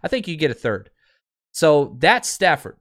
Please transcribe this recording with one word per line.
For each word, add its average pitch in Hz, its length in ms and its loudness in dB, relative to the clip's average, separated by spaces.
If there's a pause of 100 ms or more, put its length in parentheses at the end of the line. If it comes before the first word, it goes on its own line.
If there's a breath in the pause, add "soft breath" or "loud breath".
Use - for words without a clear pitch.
I - 60 -6
think 247 200 -4
you 165 80 -8
get 151 140 0
a 117 40 -6
third. 104 360 -6 (640)
So 147 460 2
that's 190 300 2
Stafford. 160 520 -2